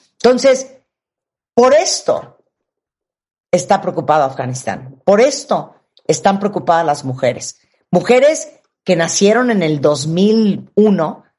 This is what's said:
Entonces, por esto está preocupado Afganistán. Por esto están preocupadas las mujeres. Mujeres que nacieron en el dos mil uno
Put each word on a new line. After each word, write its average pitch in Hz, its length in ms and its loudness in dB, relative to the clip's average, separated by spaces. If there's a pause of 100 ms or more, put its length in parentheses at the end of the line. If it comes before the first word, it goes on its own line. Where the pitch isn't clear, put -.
(120)
Entonces, 254 640 0 (800)
por 254 200 4
esto - 640 -2 (1120)
está 180 300 0
preocupado 151 420 -2
Afganistán. 127 800 -8
Por 208 160 4
esto 233 540 -2 (320)
están 196 340 0
preocupadas 165 460 -2
las 147 180 -4
mujeres. 127 560 -6 (300)
Mujeres 254 720 0 (220)
que 185 140 0
nacieron 202 540 0
en 196 120 0
el 151 200 -2
dos 147 240 0
mil 202 680 0
uno 202 500 0 (140)